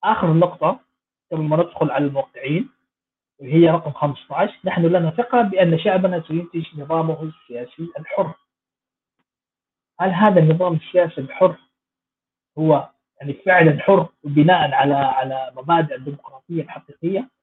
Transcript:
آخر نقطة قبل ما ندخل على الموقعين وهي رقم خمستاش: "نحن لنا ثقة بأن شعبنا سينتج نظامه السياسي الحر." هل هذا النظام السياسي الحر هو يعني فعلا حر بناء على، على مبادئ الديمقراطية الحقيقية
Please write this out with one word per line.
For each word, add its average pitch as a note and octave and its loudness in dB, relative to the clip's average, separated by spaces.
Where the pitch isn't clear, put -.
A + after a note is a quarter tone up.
آخر F#3+ 0
نقطة E3+ 0
قبل D#3+ -6
ما D#3 -2
ندخل E3 -2
على C#3 0
الموقعين C#3 -6
وهي D#3 4
رقم D#3+ -2
خمستاش: D3 -4
"نحن F3+ -2
لنا E3 2
ثقة A#3+ 0
بأن F#3 2
شعبنا F#3 0
سينتج E3 -6
نظامه D#3+ -4
السياسي D#3 -14
الحر." E3 -6
هل F#3 0
هذا F#3 4
النظام E3 2
السياسي E3 -2
الحر D#3 0
هو D3+ 0
يعني C#3+ -10
فعلا E3 2
حر F3+ 2
بناء D3+ 2
على، C#3 2
على C3 -2
مبادئ D#3+ -2
الديمقراطية C#3+ -12
الحقيقية F#3+ -8